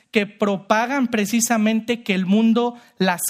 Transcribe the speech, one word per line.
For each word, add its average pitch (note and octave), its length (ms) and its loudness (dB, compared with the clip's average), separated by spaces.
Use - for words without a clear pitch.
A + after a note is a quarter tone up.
que G3+ 160 0
propagan A3 800 -2
precisamente A3+ 960 0
que G3 120 -2
el F#3 120 -2
mundo A3+ 500 2
las F#3 320 0